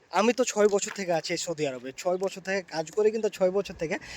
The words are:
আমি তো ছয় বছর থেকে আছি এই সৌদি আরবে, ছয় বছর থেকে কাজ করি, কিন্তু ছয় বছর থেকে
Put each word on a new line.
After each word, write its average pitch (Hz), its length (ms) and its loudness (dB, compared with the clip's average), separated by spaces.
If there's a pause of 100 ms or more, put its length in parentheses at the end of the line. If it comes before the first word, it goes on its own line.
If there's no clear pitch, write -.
(100)
আমি 208 220 4
তো 247 120 2
ছয় 208 240 4
বছর 202 260 -2
থেকে 180 180 -4
আছি 160 200 -2
এই 160 60 -2
সৌদি 151 280 -4
আরবে, 131 300 -8
ছয় 180 220 -2
বছর 190 220 -4
থেকে 190 220 -4
কাজ 160 280 -6
করি, 214 200 4
কিন্তু 214 180 0
ছয় 185 220 2
বছর 196 240 0
থেকে 170 240 -4 (180)